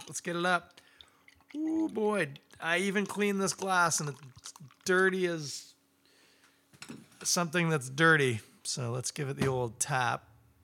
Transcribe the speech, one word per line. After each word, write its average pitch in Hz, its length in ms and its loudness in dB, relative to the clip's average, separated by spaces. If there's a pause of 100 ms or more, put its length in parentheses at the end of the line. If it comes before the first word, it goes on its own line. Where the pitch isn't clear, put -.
Let's 147 140 -12
get 175 160 -6
it 175 80 -2
up. 180 340 -2 (720)
Ooh, 320 360 -2
boy. 208 440 -2 (280)
I 165 160 0
even 196 280 0
cleaned 196 360 0
this 190 120 0
glass, 180 460 2
and 151 100 -4
it's - 440 -16 (320)
dirty 185 420 4
as 156 460 -8 (1500)
something 170 460 2
that's 139 220 0
dirty. 139 500 6 (260)
So 120 260 -4
let's 123 200 -6
give 143 160 -6
it 139 80 -6
the 139 120 2
old 123 340 -2
tap 127 440 -2 (380)